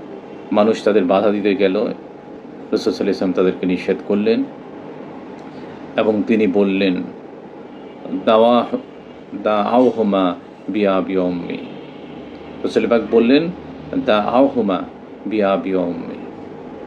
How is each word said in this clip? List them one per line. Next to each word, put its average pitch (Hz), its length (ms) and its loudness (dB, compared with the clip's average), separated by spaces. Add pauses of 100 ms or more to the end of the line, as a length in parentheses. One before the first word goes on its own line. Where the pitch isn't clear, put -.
(520)
মানুষ 107 320 4
তাদের 104 200 6
বাধা 98 280 4
দিতে 101 240 2
গেল, 95 180 2
রাসূল 107 140 0 (920)
সাল্লাল্লাহু - 240 0
আলাইহি - 20 0
ওয়াসাল্লাম 95 300 0
তাদেরকে 92 320 2
নিষেধ 90 320 0 (100)
করলেন 220 360 2 (1500)
এবং 107 300 2
তিনি 110 200 4
বললেন, 98 460 2 (1300)
"দাওয়া, 113 400 6 (800)
দাআউহুমা 107 920 4 (340)
বিআবি 95 480 2
উম্মি।" 90 400 -2 (1040)
রাসূল 107 240 0
পাক 113 140 4 (100)
বললেন, 120 320 6 (640)
"দাআউহুমা 107 760 2 (420)
বিআবি 98 500 0
উম্মি।" 85 400 -2 (720)